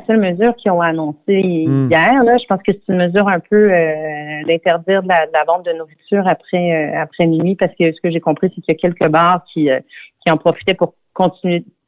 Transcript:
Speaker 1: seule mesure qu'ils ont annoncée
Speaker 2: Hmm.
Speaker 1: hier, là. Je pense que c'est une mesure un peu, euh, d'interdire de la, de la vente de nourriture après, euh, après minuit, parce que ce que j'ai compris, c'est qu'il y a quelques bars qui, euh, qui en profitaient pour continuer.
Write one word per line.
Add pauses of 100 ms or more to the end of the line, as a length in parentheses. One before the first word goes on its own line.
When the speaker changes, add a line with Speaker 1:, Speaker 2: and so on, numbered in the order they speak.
Speaker 1:
seule
mesure
qu'ils
ont
annoncée
Speaker 2:
Hmm.
Speaker 1:
hier,
là.
Je
pense
que
c'est
une
mesure
un
peu,
euh,
d'interdire
de
la,
de
la
vente
de
nourriture
après, (240)
euh,
après
minuit,
parce
que
ce
que
j'ai
compris,
c'est
qu'il
y
a
quelques
bars
qui,
euh, (420)
qui
en
profitaient
pour (220)
continuer. (240)